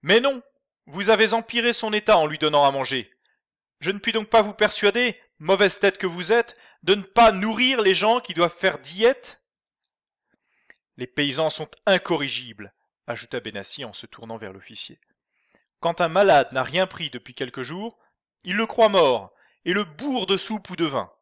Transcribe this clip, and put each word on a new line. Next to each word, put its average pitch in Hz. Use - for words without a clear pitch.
Mais 196
non, 262
vous 185
avez 214
empiré 233
son 214
état 214
en 156
lui 151
donnant 147
à 139
manger. 131
Je 165
ne 202
puis 220
donc 214
pas 226
vous 202
persuader, 208
mauvaise 190
tête 196
que 196
vous 175
êtes, 233
de 196
ne 202
pas 226
nourrir 226
les 190
gens 220
qui 185
doivent 165
faire 175
diète ? -
Les 127
paysans 147
sont -
incorrigibles, 127
ajouta 120
Benassi 104
en 104
se -
tournant 113
vers 107
l'officier. -
Quand 170
un 170
malade 165
n'a 131
rien 160
pris 160
depuis 127
quelques 131
jours, 185
il 180
le 220
croit 220
mort 135
et 175
le 202
bourre 254
de 196
soupe 208
ou 175
de 170
vin. 127